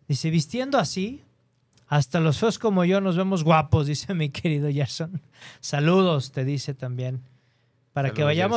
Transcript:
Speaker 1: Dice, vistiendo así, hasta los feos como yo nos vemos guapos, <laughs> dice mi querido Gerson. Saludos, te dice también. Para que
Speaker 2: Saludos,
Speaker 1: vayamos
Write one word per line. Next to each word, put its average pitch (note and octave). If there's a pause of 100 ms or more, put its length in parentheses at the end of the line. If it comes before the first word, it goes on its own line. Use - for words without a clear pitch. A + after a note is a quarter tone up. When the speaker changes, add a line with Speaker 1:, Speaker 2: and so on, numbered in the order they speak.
Speaker 1:
Dice, D3
vistiendo B3+
así, G3+ (640)
hasta D3
los D#3
feos G#3+
como F#3+
yo F#3+
nos F#3
vemos F#3+
guapos, D#3
<laughs> -
dice D3+
mi D3+
querido D3
Gerson. D3+ (400)
Saludos, D#3+
te C3+
dice C#3
también. B2+ (680)
Para C3+
que A2
Speaker 2:
Saludos, D3
Speaker 1:
vayamos F#3+